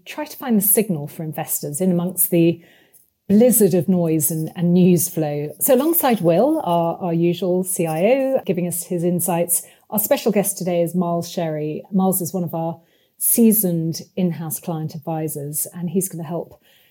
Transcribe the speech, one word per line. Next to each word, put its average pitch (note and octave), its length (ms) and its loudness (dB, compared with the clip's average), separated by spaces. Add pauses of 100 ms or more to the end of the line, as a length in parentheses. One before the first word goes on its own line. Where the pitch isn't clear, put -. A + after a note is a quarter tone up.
try D4+ 200 -10
to - 100 -16
find A#3+ 220 0
the G3 40 2
signal F#3 460 0
for - 140 -12
investors D3+ 580 -6
in F#3 120 2
amongst F3 400 0
the E3+ 280 4 (720)
blizzard G#3 460 4
of F3 120 2
noise E3+ 440 2
and, D#3+ 240 -4
and F3 180 2
news F3+ 340 6
flow. D3 520 -4
So C4+ 160 4
alongside C#4 460 2
Will, A3 420 4
our, E3+ 340 0
our F3 160 -4
usual F3 500 0
C F3+ 220 -2
I D#3+ 200 0
O, C4+ 380 2
giving F3 240 -2
us E3+ 140 -6
his E3+ 220 -4
insights, F3 640 0 (240)
our G#3 80 -2
special B3+ 320 0
guest G3 260 0
today F3 240 0
is E3 140 -2
Miles E3+ 340 -2
Sherry. D3+ 600 -6
Miles F#3+ 280 2
is E3+ 140 -6
one F#3 100 -2
of D#3+ 120 -6
our E3 260 -6 (380)
seasoned F3 840 2 (140)
in-house E3 440 -2
client D#3+ 360 -6
advisors, D3+ 800 -6
and E3+ 160 -6
he's F#3 180 -2
gonna E3 140 -10
help - 360 -10 (320)